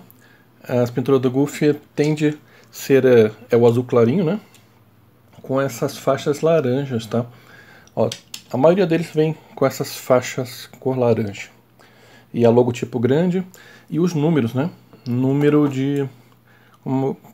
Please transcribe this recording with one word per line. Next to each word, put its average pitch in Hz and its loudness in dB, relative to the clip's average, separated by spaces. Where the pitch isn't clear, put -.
as 123 -2
pinturas 131 2
do 123 0
Goof 143 -2
tende 151 0
a 151 -4
ser, 131 2
é, 113 6
é 120 2
o 117 4
azul 120 2
clarinho, 123 2
né? 175 -2
Com 131 -4
essas 135 -4
faixas 139 -2
laranjas, 135 0
tá? 117 -4
Ó, 113 0
a 120 -4
maioria 175 4
deles 165 -2
vem 156 0
com 135 0
essas - -6
faixas - -2
cor 131 -4
laranja. 113 -2
E 117 2
a 117 6
logotipo 120 2
grande 170 0
e 156 -4
os 175 0
números, 143 0
né? 139 -2
Número 143 2
de, 135 -4
como, 135 -4